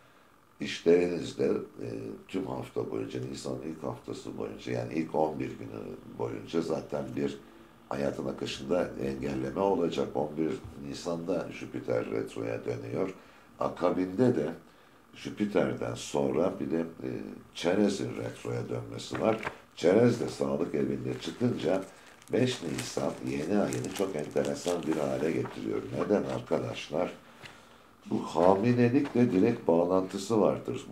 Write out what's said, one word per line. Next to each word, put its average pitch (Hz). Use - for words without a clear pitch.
işlerinizde, 85
e, 57
tüm -
hafta 62
boyunca, 57
Nisan'ın 65
ilk 78
haftası 60
boyunca, 53
yani 60
ilk 80
on 76
bir 64
günü 53
boyunca 58
zaten 73
bir 71
hayatın 69
akışında 69
engelleme 67
olacak. 85
On 73
bir 80
Nisan'da 85
Jüpiter 58
retroya 57
dönüyor. 60
Akabinde 92
de 78
Jüpiter'den 69
sonra 71
bir 69
de, 82
e, 82
Çerez'in 85
retroya 58
dönmesi 58
var. 110
Çerez 113
de 69
sağlık 71
evinde 67
çıkınca 95
beş 123
Nisan 71
yeni 78
ayını 65
çok -
enteresan 73
bir 78
hale 71
getiriyor. 53
Neden 90
arkadaşlar? 73
Bu -
hamilelikle 120
direkt 110
bağlantısı 92
vardır 67